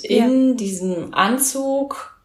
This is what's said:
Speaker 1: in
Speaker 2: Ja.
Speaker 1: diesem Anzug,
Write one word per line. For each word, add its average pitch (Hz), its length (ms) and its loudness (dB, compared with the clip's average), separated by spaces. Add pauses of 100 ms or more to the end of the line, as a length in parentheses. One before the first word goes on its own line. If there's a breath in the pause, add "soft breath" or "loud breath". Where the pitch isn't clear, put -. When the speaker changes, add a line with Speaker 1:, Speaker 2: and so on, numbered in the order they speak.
Speaker 1:
in 254 460 4
Speaker 2:
Ja. - 40 2
Speaker 1:
diesem 185 580 -4
Anzug, 269 1120 -2